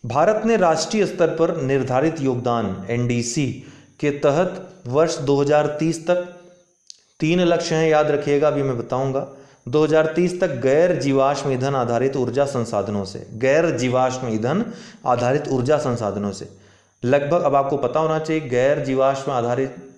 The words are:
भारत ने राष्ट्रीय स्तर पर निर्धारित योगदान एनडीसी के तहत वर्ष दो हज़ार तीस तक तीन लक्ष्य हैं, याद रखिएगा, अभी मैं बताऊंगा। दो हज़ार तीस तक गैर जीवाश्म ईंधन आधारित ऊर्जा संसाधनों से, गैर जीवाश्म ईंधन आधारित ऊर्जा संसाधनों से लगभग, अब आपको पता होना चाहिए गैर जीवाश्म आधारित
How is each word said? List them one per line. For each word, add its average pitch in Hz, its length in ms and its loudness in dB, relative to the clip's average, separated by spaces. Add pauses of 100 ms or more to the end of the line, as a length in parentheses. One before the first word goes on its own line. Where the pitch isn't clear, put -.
भारत 175 420 2
ने 226 120 2
राष्ट्रीय 180 480 2
स्तर 165 300 0
पर 160 220 0
निर्धारित 135 640 0
योगदान 117 540 0 (160)
एनडीसी 120 560 0 (520)
के 147 200 0
तहत 160 680 -2
वर्ष 156 320 2
दो 139 220 2
हज़ार 147 260 2 (120)
तीस 160 280 -2
तक 180 220 0 (880)
तीन 165 220 2
लक्ष्य 170 340 2
हैं, 160 140 2
याद 151 180 4
रखिएगा, 143 400 2
अभी 139 160 0
मैं 131 140 -2
बताऊंगा। 131 500 -4 (380)
दो 151 180 2
हज़ार 156 220 4 (100)
तीस 175 260 0
तक 170 200 -2
गैर 156 380 4
जीवाश्म 139 520 0
ईंधन 135 240 -2
आधारित 123 420 0
ऊर्जा 127 300 0
संसाधनों 104 580 -2
से, - 280 -14
गैर 139 440 2
जीवाश्म 127 520 0
ईंधन 127 360 0 (420)
आधारित 123 420 2
ऊर्जा 135 300 2
संसाधनों 104 540 -2
से - 140 -12 (560)
लगभग, 143 380 2
अब 139 140 2
आपको 139 220 2
पता 127 220 -2
होना 160 200 0
चाहिए 156 300 -4
गैर 135 360 2
जीवाश्म 135 460 0
आधारित 123 440 -2 (220)